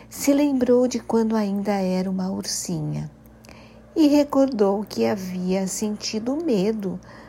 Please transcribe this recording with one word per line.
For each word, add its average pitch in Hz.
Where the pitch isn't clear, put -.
se -
lembrou 254
de 240
quando 226
ainda 202
era 190
uma 190
ursinha 156
e 311
recordou 269
que 226
havia 185
sentido 214
medo 208